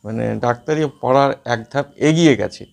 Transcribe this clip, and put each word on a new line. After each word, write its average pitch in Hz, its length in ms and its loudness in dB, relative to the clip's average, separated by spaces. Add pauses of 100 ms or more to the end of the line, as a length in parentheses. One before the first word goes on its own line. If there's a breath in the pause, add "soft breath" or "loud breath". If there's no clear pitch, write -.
মানে 110 360 -6
ডাক্তারি 139 500 -2 (120)
পড়ার 135 320 2 (120)
এক 117 140 -4 (140)
ধাপ 143 120 -4 (120)
এগিয়ে 156 380 4
গেছে 98 380 -6